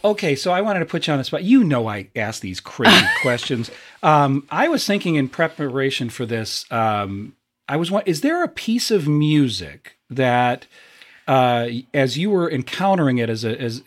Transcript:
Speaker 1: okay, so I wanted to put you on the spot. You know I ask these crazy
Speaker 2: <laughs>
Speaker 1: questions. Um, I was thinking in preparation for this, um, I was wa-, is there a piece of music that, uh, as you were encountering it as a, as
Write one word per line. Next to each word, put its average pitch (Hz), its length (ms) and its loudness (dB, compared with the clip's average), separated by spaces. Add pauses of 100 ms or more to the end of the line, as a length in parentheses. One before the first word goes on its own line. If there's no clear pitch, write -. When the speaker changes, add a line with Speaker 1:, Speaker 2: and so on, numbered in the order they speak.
Speaker 1:
okay, 202 320 0
so 180 160 -2
I 180 80 2
wanted 202 200 0
to 165 60 -4
put 165 200 -4
you 156 80 0
on 139 40 2
the 127 60 -4
spot. - 180 -6
You 240 220 6
know 123 240 0
I 104 260 -6
ask 110 280 -6
these 92 180 -8
crazy - 520 4
Speaker 2:
<laughs> - 100 -4
Speaker 1:
questions. 120 480 -2 (320)
Um, 143 480 4
I 214 180 0
was 311 180 -2
thinking 196 280 0
in 135 160 0
preparation 135 800 -4
for 117 160 -8
this, 110 440 -6
um, 104 640 -2 (320)
I 143 120 -2
was 170 120 -4
wa-, 202 140 0
is 160 160 -2
there 339 240 0
a - 40 -2
piece - 420 -4
of 180 180 2
music 147 880 0 (140)
that, 123 560 0 (600)
uh, 123 420 2 (260)
as 139 240 0
you 180 100 0
were 175 220 2
encountering 156 640 0
it 117 140 0
as 110 120 -4
a, 113 160 -2
as 117 280 -6